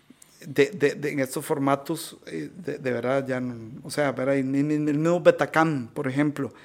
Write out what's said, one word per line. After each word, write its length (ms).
de, 240
de, 240
de, 160
en 80
estos 260
formatos, 840
eh, 280
de, 240
de 140
verdad, 340
ya 140
no, 420
o 80
sea, 220
¿verdad? 220
Y 100
mi, 180
mi, 120
el 240
mismo 220
Betacam, 680
por 180
ejemplo, 460